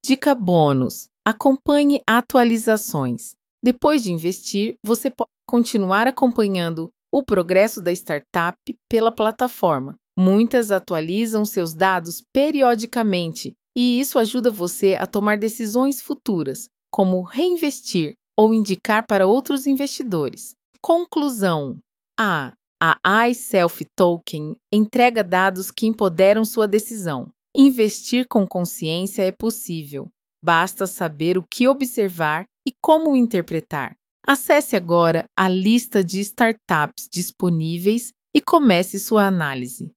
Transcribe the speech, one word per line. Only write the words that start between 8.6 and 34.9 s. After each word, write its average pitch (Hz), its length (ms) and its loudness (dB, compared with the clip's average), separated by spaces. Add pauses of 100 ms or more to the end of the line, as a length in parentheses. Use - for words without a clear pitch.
pela 226 220 2
plataforma. 214 840 -2 (220)
Muitas 208 540 2
atualizam 196 760 -2
seus 170 280 -4
dados 175 500 -2 (100)
periodicamente, 233 1200 0 (240)
e 240 220 2
isso 269 200 0
ajuda 226 320 0
você 190 440 0
a - 120 -4
tomar 208 300 0
decisões 226 640 -2
futuras, 165 680 -6 (240)
como 185 300 0
reinvestir 277 960 -4 (220)
ou 220 160 6
indicar 214 540 0
para 196 200 4
outros 269 380 2
investidores. 262 880 -4 (280)
Conclusão: 226 960 -2 (420)
A. 170 340 -2 (280)
A 196 460 2
iSelf 190 540 0 (120)
Token 170 640 0 (160)
entrega 226 500 2
dados 185 480 0
que - 160 -6
empoderam 208 600 2
sua 220 200 0
decisão. 202 640 -4 (240)
Investir 247 760 4
com 196 180 2
consciência 180 760 -4
é 185 100 0
possível. 160 720 -8 (340)
Basta 170 460 0
saber 165 500 -4
o 175 60 -2
que - 240 0
observar 196 760 -2 (200)
e 262 60 -6 (100)
como 311 360 2
interpretar. 170 800 -4 (300)
Acesse 285 520 2
agora 170 480 2 (120)